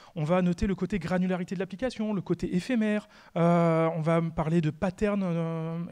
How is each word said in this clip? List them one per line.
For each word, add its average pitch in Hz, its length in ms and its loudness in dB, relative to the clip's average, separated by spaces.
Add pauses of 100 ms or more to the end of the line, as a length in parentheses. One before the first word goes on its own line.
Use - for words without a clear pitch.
(160)
on 151 80 -2
va 180 160 2
noter 180 260 2
le 190 80 2
côté 185 240 -2
granularité 180 560 -2
de 185 60 -4
l'application, 214 540 -4
le 175 80 -2
côté - 340 -2
éphémère, 214 540 0 (260)
euh, 165 580 4
on 165 60 -4
va 165 220 2
parler 165 400 0
de 156 80 2
pattern, 202 520 -2
euh, 165 680 -2